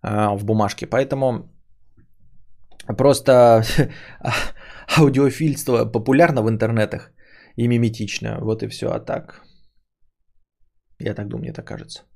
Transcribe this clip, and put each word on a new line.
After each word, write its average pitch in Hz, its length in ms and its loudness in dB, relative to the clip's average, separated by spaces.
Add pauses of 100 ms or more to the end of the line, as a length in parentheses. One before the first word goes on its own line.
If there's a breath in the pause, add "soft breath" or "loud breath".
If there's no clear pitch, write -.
А, 104 340 -2
в 98 80 -8
бумажке. 107 440 -2
Поэтому 135 640 -2 (1500)
просто 123 680 6 (680 loud breath)
<laughs> - 680 -6
аудиофильство 135 880 2
популярно 135 560 2
в 110 80 0
интернетах 113 600 -2 (460 soft breath)
и 120 100 0
миметично. 113 760 -2
Вот 110 220 -4
и 110 40 -8
всё. 110 240 -6
А - 80 -4
так... - 440 -10 (1600)
я - 140 -6
так 104 140 -8
думаю, 113 140 -8
мне - 120 -10
так - 140 -14
кажется. - 360 -16 (120)